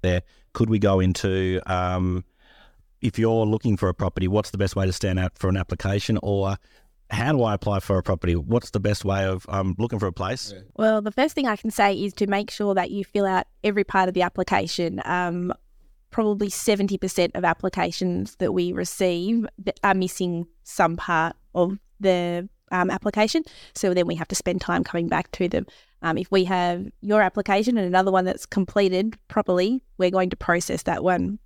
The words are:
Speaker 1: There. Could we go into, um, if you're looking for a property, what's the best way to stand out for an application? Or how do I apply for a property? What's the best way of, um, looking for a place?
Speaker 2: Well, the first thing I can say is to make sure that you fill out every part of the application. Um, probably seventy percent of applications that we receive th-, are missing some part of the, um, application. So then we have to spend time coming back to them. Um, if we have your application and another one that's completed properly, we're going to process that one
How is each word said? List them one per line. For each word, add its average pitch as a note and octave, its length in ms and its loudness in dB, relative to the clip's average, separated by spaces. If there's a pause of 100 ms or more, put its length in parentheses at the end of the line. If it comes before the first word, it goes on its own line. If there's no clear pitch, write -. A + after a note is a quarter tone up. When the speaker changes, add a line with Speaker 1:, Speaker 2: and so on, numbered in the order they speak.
Speaker 1:
There. F2+ 200 0 (320)
Could A2+ 160 0
we A2 100 4
go G2 200 4
into, F#2 640 2
um, F#2 580 -2 (800)
if A2 160 -2
you're A2+ 280 2
looking G#2+ 320 2
for F#2+ 120 2
a F2 40 0
property, F#2 340 -2
what's G#2 240 0
the G2 60 -8
best G2 180 -2
way G2 100 0
to F#2 80 2
stand F#2 240 -2
out F#2 200 -2
for F#2+ 120 -2
an F#2+ 80 2
application? G2+ 640 -2
Or G2 360 0 (520)
how C3 220 0
do C3 120 2
I G#2+ 100 2
apply G2+ 260 -2
for F#2+ 180 0
a F2 60 0
property? F2 320 0
What's G#2 360 -2
the G#2+ 100 -2
best G#2 240 0
way G2 200 0
of, F#2+ 240 -4
um, F#2+ 300 -2
looking A#2 200 -2
for G2+ 80 -2
a F2 60 -4
place? G2+ 400 -6 (220)
Speaker 2:
Well, A3 260 2
the G#3 100 -6
first C#4+ 240 0
thing C4+ 120 0
I G#3+ 80 0
can A3 160 -6
say G3+ 240 2
is G3 200 -4
to G3+ 120 0
make G3+ 240 -2
sure G3+ 240 0
that F3+ 160 0
you G3 140 -6
fill G3+ 200 0
out F#3 200 0 (180)
every G3+ 200 2
part F#3 260 2
of F#3 40 -6
the F3+ 80 2
application. F3+ 840 -2
Um, F3 480 -2 (580)
probably G#3 380 0
seventy G3+ 480 0
percent F3+ 360 0
of F3+ 100 -2
applications F3+ 920 -2
that - 180 0
we F3+ 200 0
receive F#3 720 -2 (180)
th-, - 180 -4
are G3 120 4
missing F3+ 500 -2 (180)
some E3+ 320 0
part E3 400 0 (200)
of F3+ 240 0 (200)
the, F3 480 0 (240)
um, F#3 200 0
application. G#3+ 520 0 (300)
So F#3 220 0
then F3 100 4
we E3+ 100 -2
have D#3+ 120 -6
to F#3+ 80 -6
spend F3+ 260 -2
time F3 220 0
coming E3+ 240 -2
back D#3+ 240 -2
to F3+ 160 -2
them. - 180 -2 (380)
Um, E3 140 0
if F3+ 140 -6
we F#3+ 120 4
have F3+ 420 -2 (160)
your G#3 200 4
application G#3 560 2
and F#3 100 2
another F#3 240 4
one F#3 140 4
that's - 200 -4
completed G3 720 0 (120)
properly, G#3 520 2 (160)
we're F#3 140 4
going F#3 200 2
to - 40 -4
process - 480 -2
that - 180 -2
one F3+ 440 0